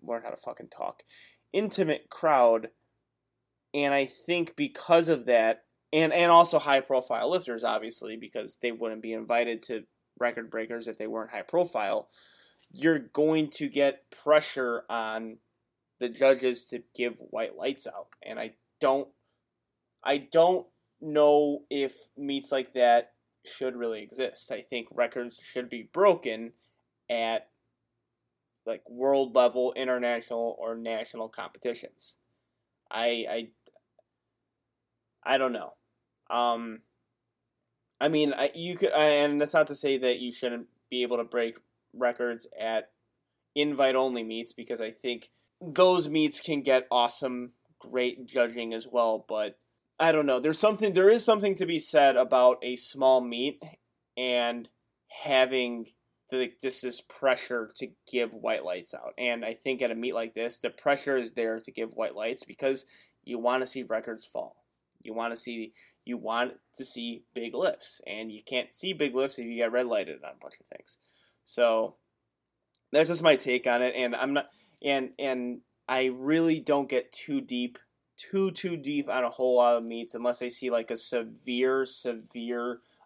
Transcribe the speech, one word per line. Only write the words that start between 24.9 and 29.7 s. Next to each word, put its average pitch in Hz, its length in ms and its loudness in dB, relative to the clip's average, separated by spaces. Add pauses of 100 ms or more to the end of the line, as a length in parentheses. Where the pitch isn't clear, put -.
records 120 500 -4
should 123 240 -8
be 117 240 -12
broken 127 600 2 (560)
at, 113 400 -2 (1200)
like, 113 200 -8
world 127 460 0
level, 123 420 4